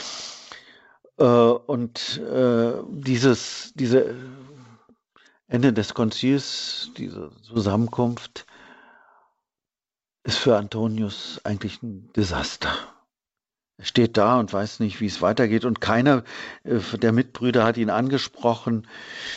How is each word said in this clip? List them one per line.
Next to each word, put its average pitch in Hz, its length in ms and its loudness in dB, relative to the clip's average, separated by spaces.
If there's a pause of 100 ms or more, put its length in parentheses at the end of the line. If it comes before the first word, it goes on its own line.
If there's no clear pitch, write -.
(1200)
Äh, 156 60 6
und, 120 920 4
äh, 117 540 2 (160)
dieses, 131 880 0
diese 127 400 2 (1300)
Ende 123 280 4
des 104 180 -2
Konzils, - 1040 -2
diese 92 340 -10 (120)
Zusammenkunft, 113 1040 -2 (1800)
ist - 160 -4
für 117 180 4
Antonius 110 880 -4
eigentlich 104 380 -6
ein 104 320 -12
Desaster. 87 600 -2 (1000)
Er - 80 -18
steht 117 320 2
da 113 220 4
und 107 140 -4
weiß 101 280 -4
nicht, 107 200 -4
wie 110 60 -2
es 92 140 -6
weitergeht. 113 460 2
Und 113 160 -2
keiner, 123 420 2 (400)
äh, 120 160 0 (180)
der 113 140 4
Mitbrüder 123 520 2
hat 117 120 2
ihn 110 140 0
angesprochen, 117 1000 -2 (480)